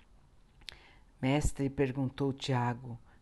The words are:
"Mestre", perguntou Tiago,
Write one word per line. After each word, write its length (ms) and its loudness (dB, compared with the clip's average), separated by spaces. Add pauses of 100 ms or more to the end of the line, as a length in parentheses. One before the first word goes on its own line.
(1200)
"Mestre", 480 2
perguntou 640 0
Tiago, 640 -2 (240)